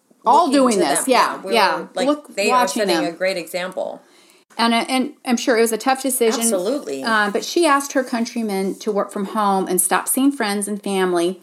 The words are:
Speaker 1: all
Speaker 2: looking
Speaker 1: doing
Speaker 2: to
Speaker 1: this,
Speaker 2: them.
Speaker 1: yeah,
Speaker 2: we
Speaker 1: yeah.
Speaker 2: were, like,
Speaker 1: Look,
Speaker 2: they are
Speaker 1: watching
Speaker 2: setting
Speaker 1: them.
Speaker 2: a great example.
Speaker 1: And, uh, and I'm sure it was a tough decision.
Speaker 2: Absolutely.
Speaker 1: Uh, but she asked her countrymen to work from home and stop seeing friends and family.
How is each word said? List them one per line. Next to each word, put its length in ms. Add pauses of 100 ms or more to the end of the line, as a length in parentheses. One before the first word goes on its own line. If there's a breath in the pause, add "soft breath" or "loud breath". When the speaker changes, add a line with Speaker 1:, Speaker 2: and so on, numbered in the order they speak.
(240)
Speaker 1:
all 220
Speaker 2:
looking 60
Speaker 1:
doing 220
Speaker 2:
to 60
Speaker 1:
this, 200
Speaker 2:
them. 80
Speaker 1:
yeah, 340
Speaker 2:
we 120
Speaker 1:
yeah. 260
Speaker 2:
were, 140
like, 120
Speaker 1:
Look, 280
Speaker 2:
they 160
are 120
Speaker 1:
watching 240
Speaker 2:
setting 180
Speaker 1:
them. 100
Speaker 2:
a 20
great 200
example. 640 (560 soft breath)
Speaker 1:
And, 180
uh, 140
and 260 (100)
I'm 120
sure 200
it 40
was 100
a 80
tough 240
decision. 380
Speaker 2:
Absolutely. 640
Speaker 1:
Uh, 260
but 140
she 220
asked 260
her 100
countrymen 800
to 100
work 220
from 140
home 420
and 120
stop 280
seeing 240
friends 340
and 160
family. 600